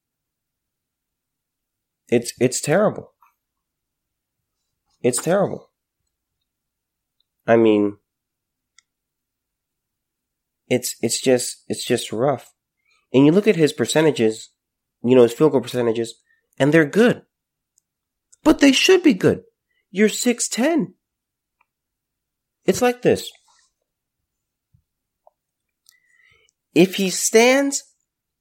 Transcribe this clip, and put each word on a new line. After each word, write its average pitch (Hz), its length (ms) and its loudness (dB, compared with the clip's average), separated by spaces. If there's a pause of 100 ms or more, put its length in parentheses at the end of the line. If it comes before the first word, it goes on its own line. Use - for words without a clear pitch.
(2000)
It's, - 320 -2
it's 123 220 -2
terrible. 170 500 -2 (1900)
It's 123 200 -2
terrible. 165 500 -4 (1800)
I 117 100 2
mean, 104 400 2 (2750)
it's, - 340 -4
it's - 180 -4
just, - 480 -2
it's - 160 -8
just - 280 -4
rough. 127 420 -6 (580)
And 139 140 4
you 151 60 6
look 202 160 0
at 208 80 2
his 156 180 0
percentages, 120 800 -2 (520)
you 123 120 2
know, 123 80 8
his 117 100 2
field 151 200 0
goal 127 80 0
percentages, 117 600 -6 (380)
and 139 120 2
they're 160 140 4
good. 196 380 0 (1200)
But 302 160 2
they 277 120 4
should 359 320 2
be 302 100 4
good. 143 280 0 (480)
You're 202 200 0
six 240 380 -4
ten. 277 460 -4 (1700)
It's - 160 -2
like 247 200 -2
this. - 280 -2 (3500)
If 185 220 2
he 196 140 -4
stands 262 720 0 (580)